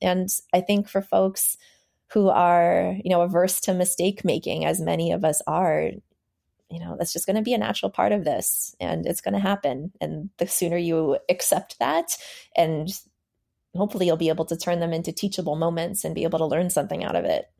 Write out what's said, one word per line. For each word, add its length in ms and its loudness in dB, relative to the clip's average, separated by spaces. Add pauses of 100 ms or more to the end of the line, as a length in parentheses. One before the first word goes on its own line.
And 260 0 (240)
I 80 6
think 280 0
for 140 -2
folks 540 0 (560)
who 160 6
are, 760 4
you 80 0
know, 120 4
averse 400 2
to 120 0
mistake 500 0
making, 400 -2
as 160 0
many 320 0
of 120 0
us 220 2
are, 440 0 (800)
you 80 -10
know, 180 -10
that's 160 -4
just 140 -6
gonna 160 0
be 120 0
a 40 2
natural 320 -2
part 220 2
of 120 0
this, 540 -2
and 280 -4
it's 140 -2
gonna 200 -2
happen. 600 -2
And 380 -6
the 80 -2
sooner 300 -2
you 420 2 (100)
accept 520 -2
that, 360 0 (380)
and 340 2 (880)
hopefully 300 0
you'll 100 4
be 120 0
able 180 0
to 100 -4
turn 220 -2
them 140 -2
into 180 -4
teachable 460 -4
moments 480 -2
and 100 -4
be 100 -2
able 140 0
to 80 0
learn 240 2
something 320 -2
out 140 -2
of 80 0
it. 360 -2